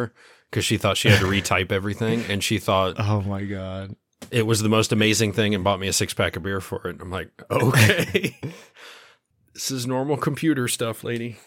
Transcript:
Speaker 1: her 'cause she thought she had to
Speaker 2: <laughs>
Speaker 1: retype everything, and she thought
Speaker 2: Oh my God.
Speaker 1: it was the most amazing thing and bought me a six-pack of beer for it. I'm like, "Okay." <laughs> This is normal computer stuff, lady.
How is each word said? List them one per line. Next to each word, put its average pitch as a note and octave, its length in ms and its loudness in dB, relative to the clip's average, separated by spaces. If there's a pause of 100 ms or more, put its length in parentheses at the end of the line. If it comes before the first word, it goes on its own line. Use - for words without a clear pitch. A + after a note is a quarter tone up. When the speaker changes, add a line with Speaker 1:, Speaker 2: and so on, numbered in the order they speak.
Speaker 1:
her A2+ 60 -10 (400)
'cause G#2 120 0
she A2 140 2
thought G2 180 2
she - 140 0
had G2+ 100 8
to F#2+ 60 2
Speaker 2:
<laughs> - 0 -
Speaker 1:
retype F#2+ 460 0
everything, G#2+ 560 -2
and G2+ 160 -2
she G#2+ 140 0
thought F#2+ 400 2
Speaker 2:
Oh G#2+ 240 0
my G2 220 -4
God. F#2+ 520 -8 (340)
Speaker 1:
it A2+ 160 0
was A2 160 2
the G#2+ 60 2
most A2 240 2
amazing G#2+ 400 2
thing G#2 220 0
and F#2 100 -2
bought F#2+ 160 0
me G2 80 -4
a F#2 40 -2
six-pack F2+ 440 -2
of E2+ 80 -8
beer G2 160 -4
for F#2 280 -8
it. F2 120 -10
I'm F2+ 100 -14
like, F2+ 200 -8 (200)
"Okay." B2 880 4
<laughs> - 140 -10 (1000)
This - 180 -6
is B2+ 160 -4
normal C3 280 0
computer C#3+ 520 0
stuff, A2+ 340 -4
lady. A#2 440 -6